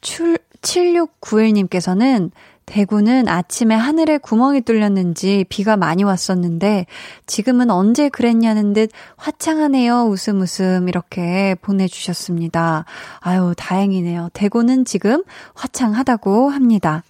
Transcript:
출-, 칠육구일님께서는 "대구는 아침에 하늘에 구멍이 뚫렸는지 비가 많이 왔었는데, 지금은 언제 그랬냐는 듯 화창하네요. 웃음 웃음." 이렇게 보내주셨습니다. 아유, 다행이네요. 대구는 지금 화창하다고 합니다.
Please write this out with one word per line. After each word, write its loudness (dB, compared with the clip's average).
출-, -2
칠육구일님께서는 0
"대구는 2
아침에 0
하늘에 2
구멍이 2
뚫렸는지 0
비가 0
많이 0
왔었는데, -2
지금은 0
언제 2
그랬냐는 0
듯 2
화창하네요. 0
웃음 -2
웃음." 0
이렇게 -2
보내주셨습니다. -2
아유, 0
다행이네요. -2
대구는 0
지금 0
화창하다고 0
합니다. 0